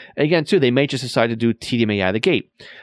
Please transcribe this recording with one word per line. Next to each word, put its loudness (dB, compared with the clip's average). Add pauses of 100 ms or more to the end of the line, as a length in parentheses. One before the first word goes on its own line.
(160)
And 0
again, 0
too, 2
they 2
may 2
just -6
decide 0
to -4
do 2
T -6
D 0
M 2
A 0
out 0
of 0
the -4
gate. 0 (320)